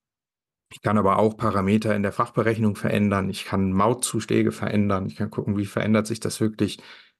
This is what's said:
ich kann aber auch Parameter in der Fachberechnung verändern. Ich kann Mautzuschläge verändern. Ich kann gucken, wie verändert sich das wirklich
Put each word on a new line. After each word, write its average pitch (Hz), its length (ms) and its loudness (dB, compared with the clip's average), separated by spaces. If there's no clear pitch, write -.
ich - 120 -16
kann 107 160 2
aber 98 180 4
auch 107 180 2
Parameter 104 600 2
in 101 80 0
der 101 80 -2
Fachberechnung 110 640 0
verändern. 101 560 0
Ich - 120 -10
kann 98 300 0
Mautzuschläge 110 800 0
verändern. 101 560 0
Ich 107 80 -10
kann 107 160 -6
gucken, - 260 -4
wie 101 80 -2
verändert 107 400 0
sich 113 140 -6
das - 200 -6
wirklich 107 380 -2